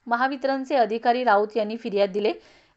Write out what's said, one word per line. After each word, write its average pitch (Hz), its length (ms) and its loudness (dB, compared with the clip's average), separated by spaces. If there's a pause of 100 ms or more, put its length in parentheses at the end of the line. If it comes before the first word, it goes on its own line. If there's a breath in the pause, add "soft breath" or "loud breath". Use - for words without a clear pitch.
महावितरणचे 269 680 -2
अधिकारी 233 480 0
राऊत 208 340 2
यांनी 214 200 -4
फिर्याद 202 340 0
दिले. 208 220 -2 (440 soft breath)